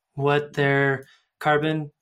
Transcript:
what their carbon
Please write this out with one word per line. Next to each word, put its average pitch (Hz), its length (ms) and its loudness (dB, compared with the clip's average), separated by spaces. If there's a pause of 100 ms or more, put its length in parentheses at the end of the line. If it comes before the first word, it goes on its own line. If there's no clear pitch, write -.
(140)
what 143 400 0
their 139 520 0 (320)
carbon 151 520 -2 (120)